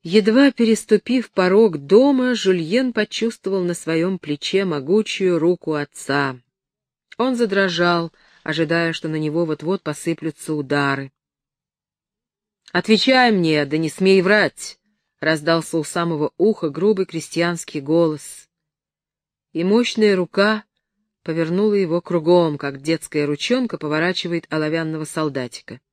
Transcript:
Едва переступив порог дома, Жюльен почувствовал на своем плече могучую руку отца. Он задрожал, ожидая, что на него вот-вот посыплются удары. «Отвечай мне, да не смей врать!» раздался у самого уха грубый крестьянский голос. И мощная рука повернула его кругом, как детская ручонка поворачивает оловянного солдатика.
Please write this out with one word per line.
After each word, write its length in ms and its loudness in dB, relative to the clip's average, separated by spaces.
Едва 500 4
переступив 760 0
порог 480 2
дома, 560 4
Жюльен 580 0
почувствовал 720 -4
на 100 -2
своем 440 -2
плече 480 -4
могучую 720 0
руку 360 0
отца. 680 -4
Он 180 0
задрожал, 760 0
ожидая, 520 -2
что 160 -8
на 80 -4
него 280 -2
вот-вот 380 -4
посыплются 720 -6
удары. 560 -2
«Отвечай 600 4
мне, 340 2
да 120 -4
не 120 -2
смей 320 4
врать!» 580 0
раздался 580 0
у 60 -2
самого 540 -4
уха 320 2
грубый 360 0
крестьянский 760 -6
голос. 680 -2
И 120 -4
мощная 520 2
рука 480 0
повернула 500 0
его 280 0
кругом, 560 2
как 240 -8
детская 440 -2
ручонка 520 -2
поворачивает 720 -4
оловянного 560 -4
солдатика. 760 -8